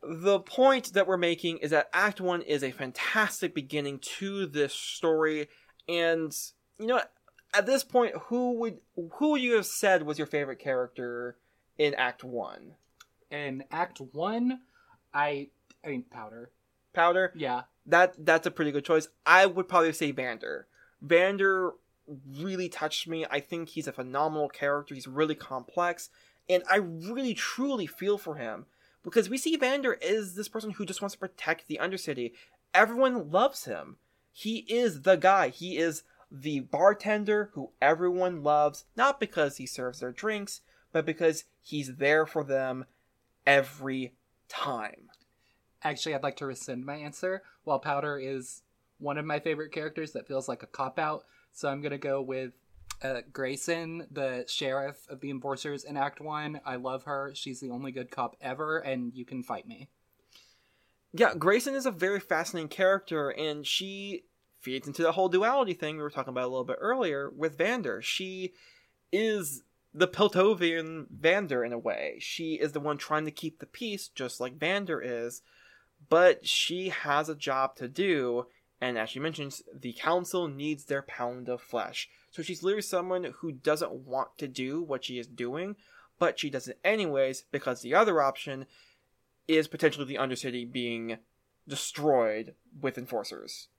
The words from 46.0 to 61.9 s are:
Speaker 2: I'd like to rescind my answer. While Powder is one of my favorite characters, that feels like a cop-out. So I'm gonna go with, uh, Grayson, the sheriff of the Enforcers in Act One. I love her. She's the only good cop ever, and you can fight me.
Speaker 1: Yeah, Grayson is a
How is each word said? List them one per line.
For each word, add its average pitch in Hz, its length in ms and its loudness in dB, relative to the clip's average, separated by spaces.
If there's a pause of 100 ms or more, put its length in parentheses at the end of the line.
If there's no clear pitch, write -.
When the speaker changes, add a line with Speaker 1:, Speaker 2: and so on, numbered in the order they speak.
Speaker 2:
I'd 135 80 -2
like 139 160 -2
to 143 80 -6
rescind 127 380 -8
my 143 120 -10
answer. 185 460 -6 (220)
While 143 140 2
Powder 143 400 -2
is 131 440 -8 (360)
one 143 180 -4
of 147 80 -4
my 151 140 -2
favorite 156 340 -2
characters, 151 400 -6
that 110 140 -8
feels 135 220 -4
like 123 140 -6
a - 40 -18
cop-out. 151 580 -4 (280)
So - 160 -4
I'm 139 120 -4
gonna 143 180 -6
go 139 220 0
with, 131 320 -6 (480)
uh, 131 220 -4 (100)
Grayson, 165 800 -4
the 131 380 -4
sheriff 139 600 -4
of 131 120 -14
the 139 100 -8
Enforcers 139 540 -6
in 147 120 -10
Act 139 240 -2
One. 151 440 -6
I 131 120 -6
love 131 280 -6
her. 139 300 -6
She's 131 260 -10
the 131 100 -8
only 131 220 -8
good 127 180 -10
cop 120 300 -6
ever, 151 380 -4
and 127 360 -4
you 127 100 -10
can 131 180 -10
fight - 240 -8
me. 123 220 -18 (1200)
Speaker 1:
Yeah, 170 220 4
Grayson 202 400 2
is 262 120 -2
a 262 40 0